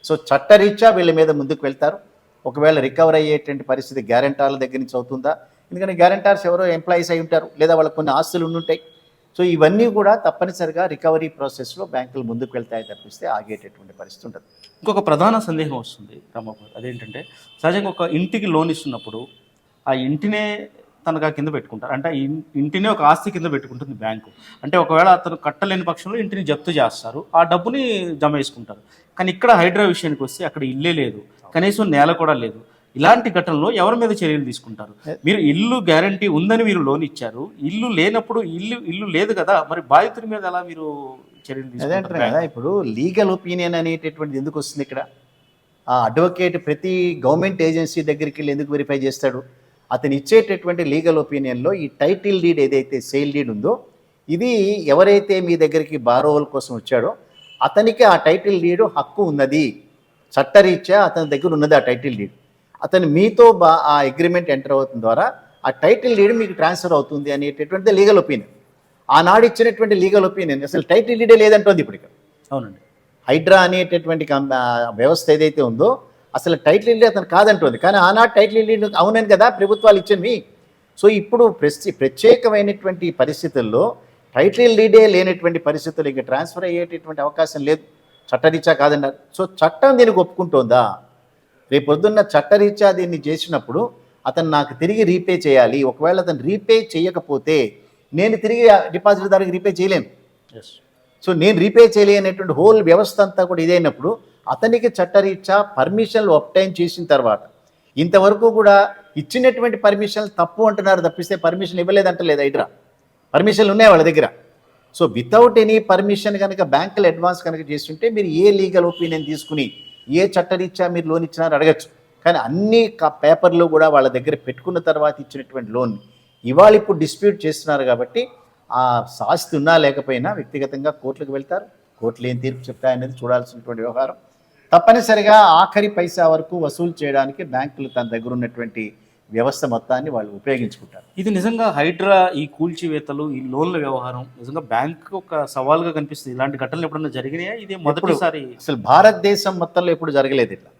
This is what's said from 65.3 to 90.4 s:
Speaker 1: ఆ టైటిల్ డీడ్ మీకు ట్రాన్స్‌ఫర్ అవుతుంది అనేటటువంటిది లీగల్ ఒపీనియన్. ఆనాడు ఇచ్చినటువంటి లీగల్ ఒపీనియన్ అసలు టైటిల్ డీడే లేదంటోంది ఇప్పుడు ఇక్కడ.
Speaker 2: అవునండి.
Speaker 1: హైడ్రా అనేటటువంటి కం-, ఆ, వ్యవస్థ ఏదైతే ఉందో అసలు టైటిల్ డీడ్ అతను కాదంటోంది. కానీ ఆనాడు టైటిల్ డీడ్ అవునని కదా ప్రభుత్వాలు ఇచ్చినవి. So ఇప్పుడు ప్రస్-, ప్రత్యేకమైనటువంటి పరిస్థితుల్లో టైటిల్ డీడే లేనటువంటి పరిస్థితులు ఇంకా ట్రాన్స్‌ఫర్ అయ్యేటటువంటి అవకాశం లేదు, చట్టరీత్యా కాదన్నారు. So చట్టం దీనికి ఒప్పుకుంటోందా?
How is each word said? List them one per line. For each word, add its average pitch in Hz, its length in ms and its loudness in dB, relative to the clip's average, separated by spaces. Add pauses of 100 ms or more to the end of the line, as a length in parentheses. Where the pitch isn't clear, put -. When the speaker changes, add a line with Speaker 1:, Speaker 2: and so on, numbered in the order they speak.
Speaker 1:
ఆ 131 40 0
టైటిల్ 220 460 2
డీడ్ 202 180 4
మీకు 214 200 -4
ట్రాన్స్‌ఫర్ 170 400 -2
అవుతుంది 143 380 -2
అనేటటువంటిది 151 640 -2
లీగల్ 202 220 6
ఒపీనియన్. 131 340 -2 (600)
ఆనాడు 180 340 6
ఇచ్చినటువంటి 220 500 0
లీగల్ 190 300 2
ఒపీనియన్ 170 380 -4
అసలు 143 180 -4
టైటిల్ 220 380 0
డీడే 226 160 6
లేదంటోంది 208 460 4
ఇప్పుడు 101 140 -8
ఇక్కడ. - 140 -20 (420)
Speaker 2:
అవునండి. 117 260 -10 (520)
Speaker 1:
హైడ్రా 160 320 6
అనేటటువంటి 175 640 -2
కం-, 139 280 -2
ఆ, 120 420 -2
వ్యవస్థ 139 340 0
ఏదైతే 156 320 2
ఉందో 139 400 0 (340)
అసలు 160 200 -2
టైటిల్ 202 380 2
డీడ్ 220 120 4
అతను 202 200 0
కాదంటోంది. 170 520 4
కానీ 190 200 2
ఆనాడు 208 380 4
టైటిల్ 214 320 4
డీడ్ 214 180 0 (120)
అవునని 214 320 2
కదా 208 200 6
ప్రభుత్వాలు 214 480 4
ఇచ్చినవి. 202 460 -2 (600)
So 202 60 8
ఇప్పుడు 220 400 2
ప్రస్-, 151 500 -4
ప్రత్యేకమైనటువంటి 202 1120 0
పరిస్థితుల్లో 139 840 -2 (400)
టైటిల్ 208 420 4
డీడే 220 300 8
లేనటువంటి 180 520 0
పరిస్థితులు 151 480 -4
ఇంకా 131 140 -6
ట్రాన్స్‌ఫర్ 143 420 -6
అయ్యేటటువంటి 170 580 -8
అవకాశం 151 440 -4
లేదు, 156 160 0 (540)
చట్టరీత్యా 160 380 2
కాదన్నారు. 143 420 0 (220)
So 185 120 -4
చట్టం 254 480 2
దీనికి 220 220 6
ఒప్పుకుంటోందా? 127 800 0 (760)